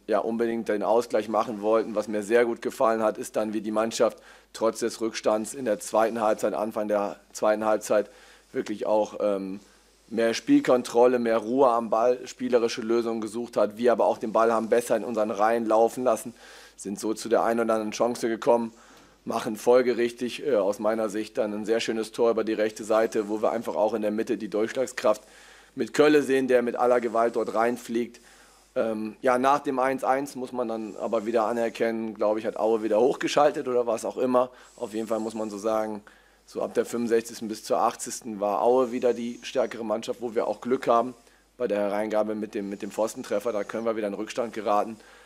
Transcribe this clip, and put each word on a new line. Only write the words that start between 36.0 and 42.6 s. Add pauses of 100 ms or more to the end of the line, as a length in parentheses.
so
ab
der
fünfundsechzigsten
bis
zur
achtzigsten
war
Aue
wieder
die
stärkere
Mannschaft,
wo
wir
auch
Glück
haben (420)
bei
der
Hereingabe
mit
dem,